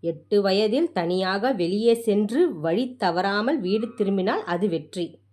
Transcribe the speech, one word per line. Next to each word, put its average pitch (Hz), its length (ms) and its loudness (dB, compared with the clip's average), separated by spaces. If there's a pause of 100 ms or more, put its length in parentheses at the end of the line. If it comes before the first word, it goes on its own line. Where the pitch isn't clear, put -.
எட்டு 165 400 0
வயதில் 214 500 2
தனியாக 185 600 0
வெளியே 208 420 2
சென்று 220 640 2
வழி 185 360 -2
தவறாமல் 202 640 0
வீடு 214 340 -2
திரும்பினால் 196 500 0
அது 175 260 -2
வெற்றி. 165 500 -6 (140)